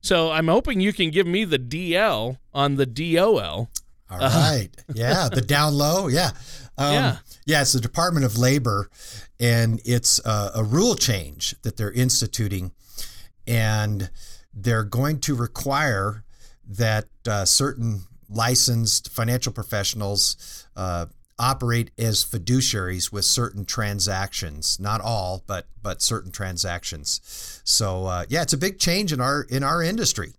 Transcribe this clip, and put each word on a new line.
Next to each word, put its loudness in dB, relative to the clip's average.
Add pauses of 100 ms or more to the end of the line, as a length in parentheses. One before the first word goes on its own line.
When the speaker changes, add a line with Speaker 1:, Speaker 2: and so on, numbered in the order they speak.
Speaker 1:
So 2
I'm 2
hoping 4
you 4
can 2
give 2
me 0
the 0
D -4
L 0 (160)
on 2
the 2
D 0
O 6
L. -4 (420)
Speaker 2:
All -10
Speaker 1:
Uh, 4
Speaker 2:
right. 4 (260)
Yeah, 2
the 0
down 2
low. 2
Yeah. 2 (480)
Um, 2
Speaker 1:
Yeah. 2 (300)
Speaker 2:
yeah, 4
it's 2
the 2
Department 2
of 2
Labor, 2 (500)
and 4
it's, 2
uh, 0
a 0
rule 4
change -2
that -4
they're -4
instituting, 0 (760)
and 0 (440)
they're 0
going 0
to 0
require -2 (420)
that, 0 (200)
uh, 0
certain 0 (260)
licensed 2
financial -2
professionals, -4 (100)
uh, -4 (320)
operate 0
as 0
fiduciaries 0
with -4
certain 0
transactions. -4
Not -2
all, -4
but, -8 (160)
but -6
certain -2
transactions. -8
So, 0
uh, -4
yeah, 0
it's 0
a 0
big -2
change 0
in -2
our, 0
in -2
our 0
industry. -2